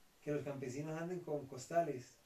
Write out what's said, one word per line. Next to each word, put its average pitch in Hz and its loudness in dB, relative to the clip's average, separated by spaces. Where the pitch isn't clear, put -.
que 147 0
los 147 2
campesinos 139 -2
anden 170 -2
con 147 -2
costales. 139 2